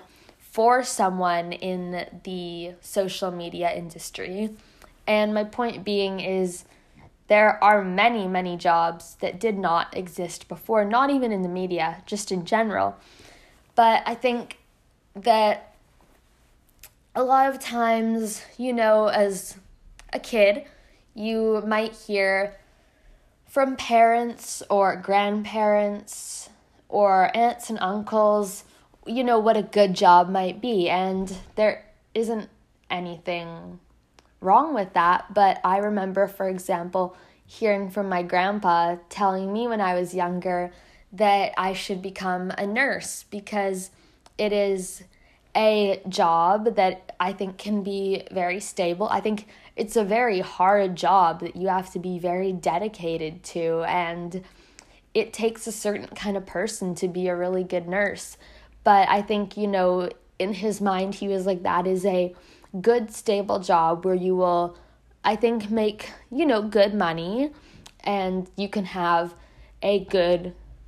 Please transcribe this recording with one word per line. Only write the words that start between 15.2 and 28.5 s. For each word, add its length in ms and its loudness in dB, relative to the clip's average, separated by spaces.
a 100 0
lot 240 4
of 100 -4
times, 840 -2
you 140 -4
know, 340 4
as 500 0
a 60 -4
kid, 460 2
you 520 0
might 260 -2
hear 640 -2
from 300 0
parents 920 2
or 280 4
grandparents 1500 0
or 480 4
aunts 340 0
and 100 -6
uncles, 840 0